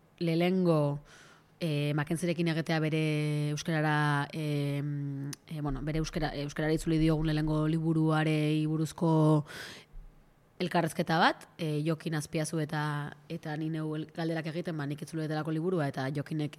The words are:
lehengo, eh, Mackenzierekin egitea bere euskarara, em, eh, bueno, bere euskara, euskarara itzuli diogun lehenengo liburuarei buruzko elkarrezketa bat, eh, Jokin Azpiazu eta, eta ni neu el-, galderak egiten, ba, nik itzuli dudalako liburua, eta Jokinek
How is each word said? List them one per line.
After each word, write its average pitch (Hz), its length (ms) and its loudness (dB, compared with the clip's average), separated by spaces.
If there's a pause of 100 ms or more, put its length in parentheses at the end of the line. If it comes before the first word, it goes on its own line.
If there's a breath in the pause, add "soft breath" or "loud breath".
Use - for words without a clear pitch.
(180)
lehengo, 170 840 2 (600 loud breath)
eh, 147 340 0
Mackenzierekin 165 540 0
egitea 160 320 0
bere 151 680 0
euskarara, 151 840 2
em, 143 1000 -2 (180)
eh, 156 140 -8
bueno, 139 200 -2
bere 151 160 -2
euskara, 156 380 -2
euskarara 147 380 -2
itzuli 160 240 2
diogun 156 280 4
lehenengo 156 420 2
liburuarei 156 1000 2
buruzko 156 760 4 (1120 loud breath)
elkarrezketa 165 600 0
bat, 247 300 2 (100)
eh, 151 280 -2
Jokin 160 300 -2
Azpiazu 156 420 -2
eta, 151 580 -4 (120)
eta 160 280 -8
ni 156 140 -4
neu 156 240 -4
el-, 156 200 -6
galderak 165 360 -2
egiten, 165 260 -6
ba, 143 100 -4
nik 147 180 -6
itzuli 160 180 -6
dudalako 156 320 -2
liburua, 165 320 0
eta 135 240 -4
Jokinek 147 480 -4